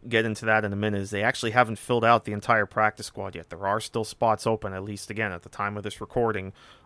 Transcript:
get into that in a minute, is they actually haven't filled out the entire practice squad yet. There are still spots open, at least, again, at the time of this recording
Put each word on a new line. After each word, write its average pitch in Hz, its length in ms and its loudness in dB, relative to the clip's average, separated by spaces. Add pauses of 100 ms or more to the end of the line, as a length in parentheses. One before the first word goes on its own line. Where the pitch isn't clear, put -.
get 113 160 4
into 110 200 -4
that 110 200 4
in 104 80 -2
a 101 40 -2
minute, 104 240 0
is 98 100 -6
they 101 140 -2
actually 117 260 0
haven't 113 300 2
filled 120 240 0
out 117 200 6
the 107 60 -6
entire 104 360 2
practice 107 400 0
squad 98 280 -10
yet. 85 160 -14
There 95 160 -8
are 104 140 2
still 113 240 -4
spots 110 420 0
open, 110 260 -2
at 95 120 -8
least, 104 260 -10
again, 107 220 -4
at 87 100 -10
the - 60 -20
time 104 280 -4
of 104 60 -6
this 101 180 -8
recording 104 520 -2 (340)